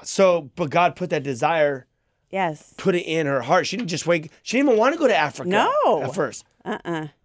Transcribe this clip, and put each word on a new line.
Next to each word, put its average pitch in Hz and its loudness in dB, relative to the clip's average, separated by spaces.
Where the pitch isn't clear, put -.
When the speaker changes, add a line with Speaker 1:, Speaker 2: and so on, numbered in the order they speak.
Speaker 1:
So, 175 2
but 170 -4
God 165 2
put 175 -6
that 151 -2
desire, 143 0
Speaker 2:
Yes. 175 -4
Speaker 1:
put 180 0
it 175 0
in 160 0
her 139 0
heart. 147 2
She - -6
didn't 208 -6
just 165 -6
wake, 165 0
she - -4
didn't 277 4
even 220 4
wanna 262 2
go 311 2
to 214 4
Africa 151 -2
Speaker 2:
No. 262 2
Speaker 1:
at 151 -6
first. 143 -6
Speaker 2:
Uh-uh. 165 -6